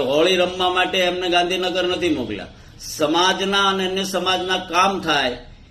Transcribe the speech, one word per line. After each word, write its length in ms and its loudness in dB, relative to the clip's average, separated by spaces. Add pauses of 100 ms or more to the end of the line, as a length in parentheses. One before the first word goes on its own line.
હોળી 340 4
રમવા 340 0
માટે 240 0
એમને 280 0
ગાંધીનગર 580 0
નથી 320 0
મોકલ્યા. 360 -8 (340)
સમાજના 800 2
અને 180 0
અન્ય 180 -2
સમાજના 560 -2 (100)
કામ 300 4
થાય 360 0 (340)